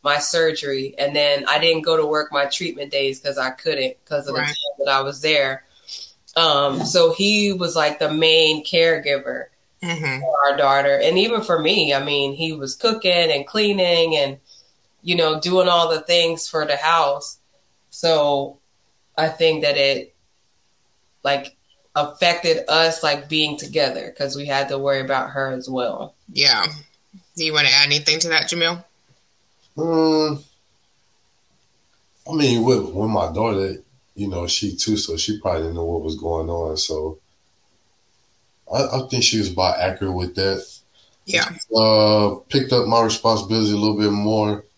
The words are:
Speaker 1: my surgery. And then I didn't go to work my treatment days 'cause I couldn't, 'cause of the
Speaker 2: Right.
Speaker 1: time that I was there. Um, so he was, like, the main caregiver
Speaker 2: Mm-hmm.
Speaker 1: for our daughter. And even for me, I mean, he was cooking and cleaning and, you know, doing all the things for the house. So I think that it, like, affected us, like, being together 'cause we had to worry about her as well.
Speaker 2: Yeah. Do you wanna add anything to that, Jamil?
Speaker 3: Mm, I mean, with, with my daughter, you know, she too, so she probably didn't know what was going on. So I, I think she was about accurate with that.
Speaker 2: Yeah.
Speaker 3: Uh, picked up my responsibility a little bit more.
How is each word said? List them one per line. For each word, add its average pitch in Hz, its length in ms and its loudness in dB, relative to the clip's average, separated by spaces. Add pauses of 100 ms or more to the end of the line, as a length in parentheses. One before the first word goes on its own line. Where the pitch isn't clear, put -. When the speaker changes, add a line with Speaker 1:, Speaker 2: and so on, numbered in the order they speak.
Speaker 1:
my 147 160 2
surgery. 147 800 -2
And 143 180 -2
then 143 320 2
I 151 100 2
didn't 160 240 2
go 160 140 2
to 156 100 2
work 151 260 -2
my 143 120 2
treatment 143 480 -6
days 135 280 -2
'cause 139 180 -6
I 131 120 -2
couldn't, 131 540 -4
'cause 143 240 -6
of 135 60 -6
the 147 60 -2
Speaker 2:
Right. 147 60 -2
Speaker 1:
time - 380 -8
that 139 40 0
I 135 120 2
was 139 220 -6
there. 139 420 0 (720)
Um, 143 480 2
so 165 280 4
he 202 400 2
was, 175 220 -4
like, 151 240 0
the 151 140 0
main 156 520 4
caregiver 147 840 0 (360)
Speaker 2:
Mm-hmm. 156 380 -4
Speaker 1:
for 151 140 -2 (160)
our 139 60 0
daughter. 139 420 4
And 160 200 2
even 220 240 0
for 170 160 0
me, 151 360 2
I 139 80 0
mean, 139 320 -2
he 160 180 -4
was 139 220 -8
cooking 180 560 0
and 139 160 -2
cleaning 175 680 2
and, 139 220 -2 (640)
you 175 140 -2
know, 156 240 2
doing 180 280 2
all 170 200 4
the 156 120 0
things 165 480 0
for 156 180 -2
the 143 100 0
house. 156 640 0 (520)
So 147 680 0 (580)
I 160 120 0
think 160 340 2
that 143 140 2
it, 139 380 0 (1080)
like, 139 340 -2 (380)
affected 165 760 0
us, 160 340 2
like, 143 260 -2
being 151 280 -2
together 139 600 -4
'cause 139 200 -6
we 143 100 -8
had 139 220 -2
to 139 100 -4
worry 139 220 0
about 131 300 -4
her 135 220 -4
as 127 160 -10
well. 123 460 -6 (180)
Speaker 2:
Yeah. 120 340 2 (680)
Do 165 80 -6
you 156 80 -2
wanna 147 180 2
add 143 160 4
anything 151 340 -2
to 170 100 -2
that, 160 200 0
Jamil? 170 340 -2 (920)
Speaker 3:
Mm, 156 680 0 (1900)
I 170 40 -6
mean, 123 300 2
with, 123 260 2
with 104 200 -2
my 87 220 0
daughter, 98 440 -2 (380)
you 101 140 -6
know, 87 180 -4
she 92 280 -4
too, 107 220 -2
so 101 220 -4
she 107 220 -4
probably 85 220 -2
didn't 82 140 -4
know 82 80 -4
what 82 180 -4
was 80 140 -6
going 82 340 -4
on. 80 280 -4
So 80 400 -6 (1500)
I, 131 120 0
I 127 240 -4
think 120 140 -2
she 110 160 2
was 95 140 -2
about 92 260 0
accurate 92 360 -2
with 90 200 -6
that. 98 320 -2 (580)
Speaker 2:
Yeah. 185 240 0 (260)
Speaker 3:
Uh, 107 600 4 (120)
picked 131 240 0
up 101 140 2
my 117 160 4
responsibility 110 680 0
a 104 40 2
little 104 220 2
bit 104 120 2
more. 104 540 0 (140)